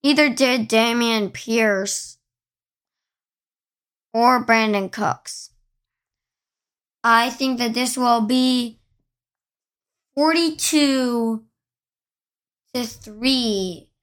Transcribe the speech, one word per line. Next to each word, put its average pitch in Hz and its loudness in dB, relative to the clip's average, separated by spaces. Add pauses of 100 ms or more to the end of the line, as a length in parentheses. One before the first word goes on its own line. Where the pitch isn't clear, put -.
Neither 294 4
did 247 0
Dameon 226 0
Pierce 214 -4 (2000)
or 240 4
Brandon 214 2
Cooks. - -6 (1500)
I 233 2
think 254 -4
that 233 -2
this 247 -4
will 240 2
be 247 0 (1300)
forty-two 277 0 (1300)
to 247 -4
three. 214 -4 (140)